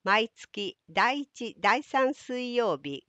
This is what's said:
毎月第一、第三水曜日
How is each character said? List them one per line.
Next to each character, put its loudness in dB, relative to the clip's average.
毎 2
月 -10
第 0
一、 -10
第 2
三 0
水 -6
曜 0
日 -10